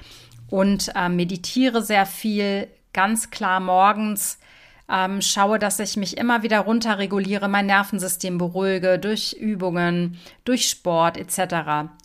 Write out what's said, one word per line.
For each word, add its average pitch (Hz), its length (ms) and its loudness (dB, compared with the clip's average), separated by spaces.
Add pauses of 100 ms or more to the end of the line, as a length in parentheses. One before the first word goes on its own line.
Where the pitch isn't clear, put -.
(500)
und, 196 460 2
äh, 180 160 0
meditiere 196 720 0
sehr 202 240 2
viel. 202 640 -2 (260)
Ganz 214 360 0
klar 185 300 -2
morgens 202 800 2 (500)
ähm, 190 320 0
schaue, 202 380 2
dass 202 220 -2
ich 208 160 -6
mich 190 200 -4
immer 233 260 0
wieder 214 180 2
runterreguliere, 202 880 0
mein 202 180 2
Nervensystem 190 720 0
beruhige 185 600 2
durch 208 340 -4
Übungen, 175 840 -2 (260)
durch 247 240 0
Sport 170 480 0
et 185 140 -12
cetera. 160 600 -2 (140)